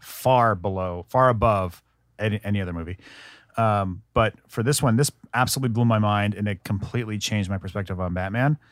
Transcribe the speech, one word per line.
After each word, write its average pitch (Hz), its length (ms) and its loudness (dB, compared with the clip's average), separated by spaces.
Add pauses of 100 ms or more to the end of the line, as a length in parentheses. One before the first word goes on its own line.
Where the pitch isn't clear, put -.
far 120 540 2
below, 92 540 -4
far 131 200 4
above 104 540 0 (360)
any, 104 240 -2
any 101 200 -2
other 90 100 -6
movie. 85 240 -8 (640)
Um, 101 440 0 (120)
but 113 200 2 (140)
for - 140 -4
this 139 200 0
one, 117 140 4
this 143 140 2 (240)
absolutely 123 400 0
blew 120 100 2
my 113 140 4
mind, 104 360 2
and 104 140 -4
it 98 160 -6
completely 107 540 -4
changed 101 320 -2
my 98 80 -2
perspective 92 420 -6
on 90 140 -4
Batman. 117 420 0 (160)